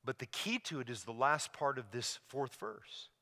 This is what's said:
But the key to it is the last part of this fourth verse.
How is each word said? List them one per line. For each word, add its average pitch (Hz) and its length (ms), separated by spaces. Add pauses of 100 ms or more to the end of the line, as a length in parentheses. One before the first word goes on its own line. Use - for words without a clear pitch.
But 127 140
the 127 60
key 233 340
to 156 200
it 123 100
is 113 140
the 117 80
last 139 400
part 139 260
of 107 140
this - 280 (100)
fourth 131 260
verse. - 540 (120)